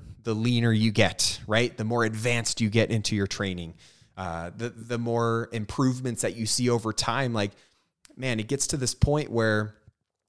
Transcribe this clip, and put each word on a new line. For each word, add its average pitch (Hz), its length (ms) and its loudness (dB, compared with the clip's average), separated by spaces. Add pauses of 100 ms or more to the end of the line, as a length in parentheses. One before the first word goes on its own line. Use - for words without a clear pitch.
(220)
the 117 100 -2
leaner 117 400 4
you 110 180 4
get, 104 560 2
right? 113 300 2
The 110 80 -2
more 117 200 2
advanced 113 580 0
you 107 80 2
get 110 200 4
into 107 240 0
your 98 120 2
training, 87 480 -6 (420)
uh, 85 400 -8
the, 113 120 -6
the 117 300 -8
more 117 540 0
improvements 127 720 -2
that 101 140 -2
you 113 100 -2
see 120 220 0
over 110 240 0
time. 123 400 0
Like, 104 200 0 (640)
man, 123 220 -2
it 110 80 -4
gets 135 220 -2
to - 80 -2
this 127 180 -2
point 147 360 0
where, 110 440 2 (540)